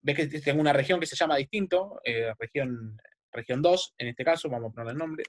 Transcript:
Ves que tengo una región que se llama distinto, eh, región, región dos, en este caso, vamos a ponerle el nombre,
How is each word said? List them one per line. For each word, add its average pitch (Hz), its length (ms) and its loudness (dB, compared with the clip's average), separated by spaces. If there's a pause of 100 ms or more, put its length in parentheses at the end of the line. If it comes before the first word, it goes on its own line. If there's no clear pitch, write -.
Ves 143 140 2
que 156 120 0
tengo 147 340 0
una 147 120 6
región 170 260 4
que 165 80 -2
se - 80 -8
llama 156 220 4
distinto, 190 640 0
eh, 117 360 0
región, 117 580 -6 (340)
región 123 300 -4
dos, 180 380 4
en 120 80 -4
este 120 180 -6
caso, 165 240 2
vamos 117 220 -6
a - 20 -18
ponerle 117 200 -8
el 147 40 -6
nombre, 160 320 -6